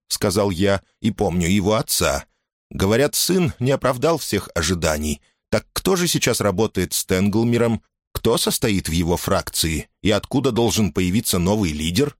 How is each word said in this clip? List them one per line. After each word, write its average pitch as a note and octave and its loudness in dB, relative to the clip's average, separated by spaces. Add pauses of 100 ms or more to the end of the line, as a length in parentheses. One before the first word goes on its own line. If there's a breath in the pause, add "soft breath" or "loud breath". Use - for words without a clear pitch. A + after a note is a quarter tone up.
сказал G3 0
я, — G2 0 (200)
«и A#2 0
помню F2+ 0
его G2+ 2
отца. D#2 -2 (440)
Говорят, A#2 0
сын F3+ 0
не B2+ 0
оправдал C3+ 0
всех - -4
ожиданий. D#2 -2 (280)
Так - -2
кто F#3 0
же F3 0
сейчас C3 0
работает G2 0
с - -4
Тенглмиром? A2 2 (300)
Кто A#2 2
состоит G#2+ 0
в D#2+ -4
его E2+ 2
фракции? E2 -2 (120)
И F2+ 0
откуда B2+ 0
должен G#2+ 2
появиться F#2+ 0
новый F#2 2
лидер?» F2 -2